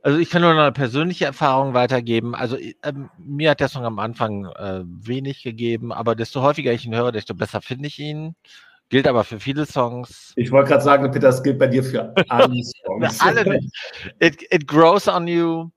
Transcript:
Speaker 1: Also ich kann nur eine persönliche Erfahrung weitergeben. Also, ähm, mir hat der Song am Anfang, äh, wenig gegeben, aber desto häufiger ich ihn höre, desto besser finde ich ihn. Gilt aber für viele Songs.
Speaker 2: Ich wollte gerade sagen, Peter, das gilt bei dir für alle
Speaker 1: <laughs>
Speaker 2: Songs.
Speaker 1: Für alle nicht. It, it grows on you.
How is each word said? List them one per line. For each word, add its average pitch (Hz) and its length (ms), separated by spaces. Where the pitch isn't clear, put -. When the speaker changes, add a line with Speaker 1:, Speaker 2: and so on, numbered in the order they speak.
Speaker 1:
Also 147 160
ich 165 100
kann 170 120
nur 170 100
eine 151 200
persönliche 147 540
Erfahrung 135 480
weitergeben. 120 600
Also, 123 220
ähm, 139 340
mir 147 340
hat - 80
der 139 80
Song 127 160
am 110 160
Anfang, 107 460
äh, 95 400
wenig 123 580
gegeben, 117 480
aber 113 240
desto 117 260
häufiger 139 300
ich 120 140
ihn 113 100
höre, 120 160
desto 107 220
besser 107 280
finde 135 260
ich - 120
ihn. 151 360
Gilt 135 180
aber 120 180
für 110 140
viele 139 260
Songs. 123 720
Speaker 2:
Ich 123 140
wollte 135 180
gerade 135 140
sagen, 139 280
Peter, 139 160
das 127 160
gilt 135 160
bei 135 80
dir 127 160
für 127 300
alle 123 340
Speaker 1:
<laughs> - 220
Speaker 2:
Songs. - 320
Speaker 1:
Für 165 80
alle 214 240
nicht. - 240
It, - 300
it 156 180
grows 165 400
on 175 200
you. 170 500